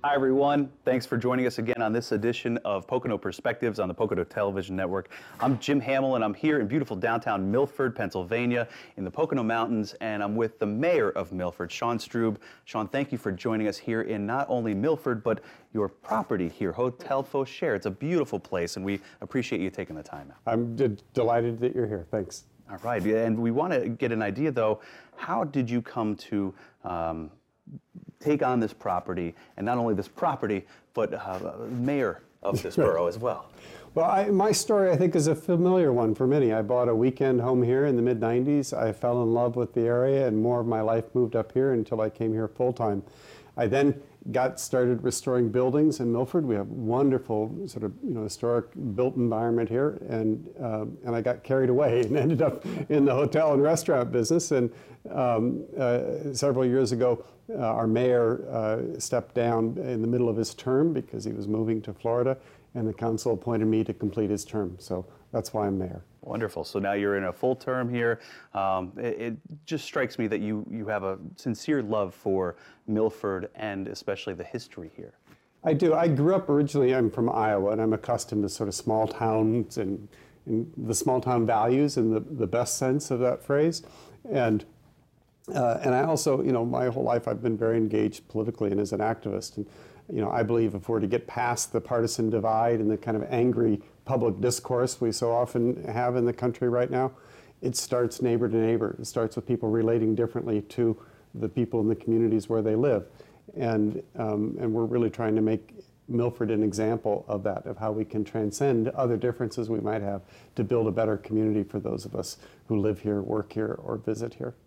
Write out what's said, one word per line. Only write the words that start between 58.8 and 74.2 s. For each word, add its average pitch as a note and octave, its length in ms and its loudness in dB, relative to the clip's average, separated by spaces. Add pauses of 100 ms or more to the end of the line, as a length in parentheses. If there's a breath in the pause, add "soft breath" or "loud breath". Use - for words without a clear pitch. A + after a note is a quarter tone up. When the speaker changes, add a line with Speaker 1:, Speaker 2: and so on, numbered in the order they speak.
Speaker 2:
stepped - 380 -4
down A#2 420 0
in B2 240 -2
the A2+ 60 0
middle B2 200 2
of G#2+ 80 0
his A2 160 -2
term C#3+ 400 2
because A#2 320 -6
he A2 80 -6
was G#2 140 -8
moving A2 360 0
to G2+ 120 -10
Florida, B2 420 0 (380 loud breath)
and A2+ 140 -2
the A2 40 -2
council A2+ 400 -2
appointed A2 340 0
me A2 180 4
to G#2+ 100 -4
complete G#2 360 -2
his G#2 140 -2
term. F#2+ 360 -4
So F#2 260 -6 (240 loud breath)
that's A2+ 240 -4
why G#2+ 140 0
I'm G2 100 0
mayor. F2+ 240 -6 (200)
Speaker 1:
Wonderful. A2 420 -6
So - 160 -4
now G2 140 -2
you're G2+ 220 0
in G2 60 -2
a F2+ 100 -4
full B2+ 220 0
term B2+ 340 -4
here. A#2 300 0 (340 loud breath)
Um, F#2+ 440 -2
it, A#2 240 -4
it A2+ 160 -6 (280)
just D#3+ 200 -6
strikes - 340 -4
me A#2 80 0
that G#2 140 0
you, G#2+ 280 -4
you G#2+ 200 -8
have G#2 160 -2
a F#2+ 140 -4 (180)
sincere C3+ 480 -2
love G#2 300 -2
for F#2+ 420 -2 (320 loud breath)
Milford G#2 680 0
and G2 320 -6
especially G2 480 -6